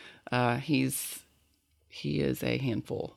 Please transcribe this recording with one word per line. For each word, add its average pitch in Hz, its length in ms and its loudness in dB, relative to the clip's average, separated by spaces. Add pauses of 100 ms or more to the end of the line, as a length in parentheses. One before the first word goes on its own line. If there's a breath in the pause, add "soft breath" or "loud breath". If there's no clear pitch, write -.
(320 loud breath)
uh, 123 260 4
he's, 131 680 0 (640)
he 147 320 -4
is 135 240 0
a 120 140 0
handful. - 600 -4